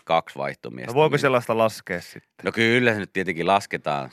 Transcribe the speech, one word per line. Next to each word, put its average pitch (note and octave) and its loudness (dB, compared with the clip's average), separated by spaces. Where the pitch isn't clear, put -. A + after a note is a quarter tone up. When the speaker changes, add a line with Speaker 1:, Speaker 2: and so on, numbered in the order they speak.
Speaker 1:
kaksi D#2+ 0
vaihtomiestä. C2+ -10
Speaker 2:
No - -8
voiko D3 4
Speaker 1:
Niin D3 0
Speaker 2:
sellaista A#2+ 2
laskea G#2+ -2
sitten? - -18
Speaker 1:
No F#2+ -2
kyllä A#2 2
se G#2+ -4
nyt F2+ -10
tietenkin E2+ -4
lasketaan. D#2 -2